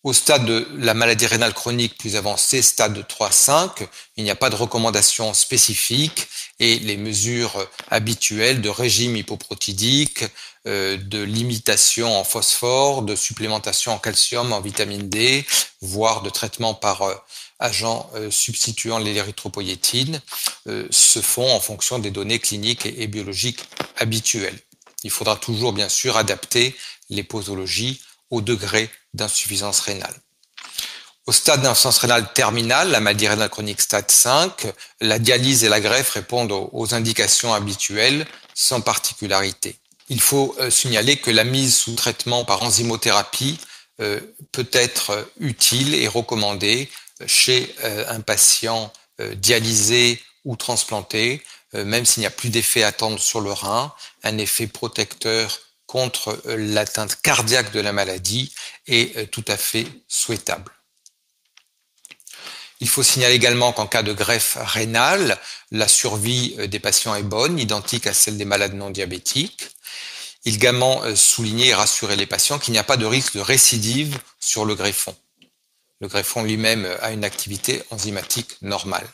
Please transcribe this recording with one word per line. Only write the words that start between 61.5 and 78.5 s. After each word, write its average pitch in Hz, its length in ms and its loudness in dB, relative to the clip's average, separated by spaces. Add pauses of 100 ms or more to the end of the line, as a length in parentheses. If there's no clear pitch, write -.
Il 123 100 -2
faut 135 140 2
signaler 123 320 6
également 120 360 4
qu'en 107 140 -2
cas 113 160 2
de 104 100 -2
greffe 107 480 0
rénale, 117 800 2 (320)
la 107 180 0
survie, 117 680 2
euh, 104 80 -4
des 101 140 -6
patients 104 340 0
est 104 100 -2
bonne, 117 360 0
identique 107 480 -2
à 101 80 0
celle 107 200 4
des 101 100 -4
malades 101 280 2
non 101 160 -8
diabétiques. 95 800 -6 (760)
Il 117 100 0
est - 20 0
également, 123 480 2
euh, 110 120 -2
souligné 113 520 4
et 123 80 6
rassuré 101 400 2
les 98 100 0
patients 98 320 0
qu'il 139 140 -4
n'y 110 80 2
a 104 40 0
pas 135 140 2
de 120 80 0
risque 127 300 0
de 101 60 -4
récidive 123 760 2 (220)
sur - 260 -2
le 107 80 0
greffon. 98 420 -2 (840)
Le 101 60 -10
greffon 101 340 -2
lui-même, 110 440 0
euh, 90 140 -6
a 113 120 -4
une 107 120 -6
activité 101 680 -4
enzymatique 104 720 -6